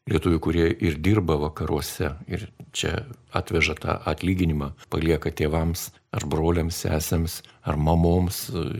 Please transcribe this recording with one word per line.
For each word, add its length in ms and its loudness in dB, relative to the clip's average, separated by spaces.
lietuvių, 340 2
kurie 280 2
ir 320 0
dirba 360 4
vakaruose, 760 -2
ir 240 -6
čia 320 -4
atveža 460 0
tą 240 -4
atlyginimą, 720 0
palieka 440 0
tėvams 540 0
ar 180 -6
broliams, 560 0
sesėms, 540 0
ar 200 -2
mamoms, 640 4